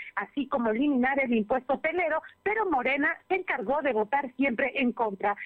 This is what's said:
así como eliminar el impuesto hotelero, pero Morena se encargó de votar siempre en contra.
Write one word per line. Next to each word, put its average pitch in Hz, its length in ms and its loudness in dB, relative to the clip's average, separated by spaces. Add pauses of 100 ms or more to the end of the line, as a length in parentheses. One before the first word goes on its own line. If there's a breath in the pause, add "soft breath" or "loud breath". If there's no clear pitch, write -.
(180 loud breath)
así 247 320 -6
como 240 220 0
eliminar 262 500 2
el 247 120 0
impuesto 247 420 0
hotelero, 320 460 0 (220 loud breath)
pero 427 260 0
Morena 277 480 0 (120)
se 370 60 2
encargó 285 480 -2
de 269 100 0
votar 247 420 0
siempre 254 400 0
en 254 160 2
contra. 202 540 -2